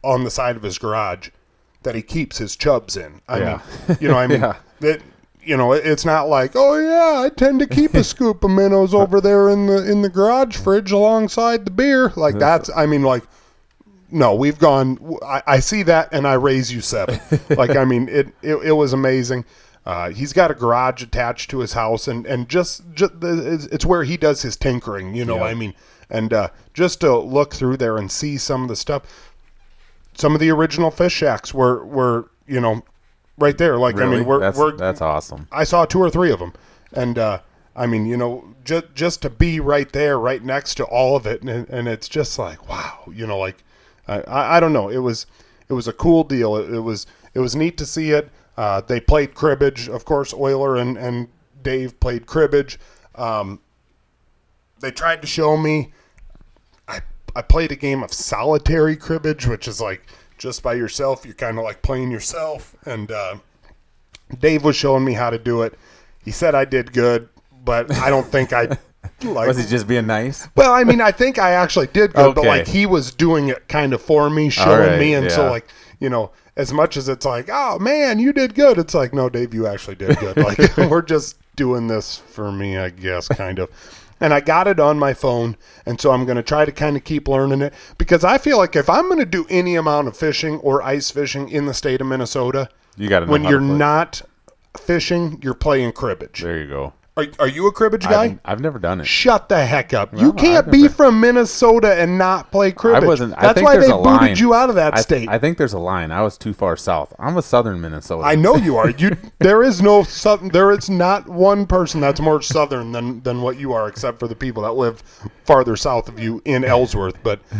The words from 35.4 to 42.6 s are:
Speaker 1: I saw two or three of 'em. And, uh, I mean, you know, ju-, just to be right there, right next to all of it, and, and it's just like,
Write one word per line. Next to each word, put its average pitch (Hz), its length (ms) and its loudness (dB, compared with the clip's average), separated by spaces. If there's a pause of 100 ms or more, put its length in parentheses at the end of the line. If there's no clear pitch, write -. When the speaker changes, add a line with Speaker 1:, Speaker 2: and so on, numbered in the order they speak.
Speaker 1:
I 156 140 -4
saw 170 220 2
two - 140 -2
or 175 100 2
three 170 200 0
of 92 120 -2
'em. 87 100 -12 (400)
And, 120 260 -4
uh, 107 220 -2 (340)
I 123 120 -6
mean, 113 180 -2
you 120 140 -4
know, 123 260 -6 (200)
ju-, 160 180 -4 (120)
just 165 280 -4
to 143 80 -6
be 160 300 0
right 143 320 -2
there, 143 260 -2
right 120 260 -4
next 135 300 -6
to 135 100 -4
all 131 320 0
of 113 100 -4
it, 110 160 -6
and, 120 280 -8
and 120 180 -6
it's 113 200 -8
just - 300 -6
like, 87 300 -10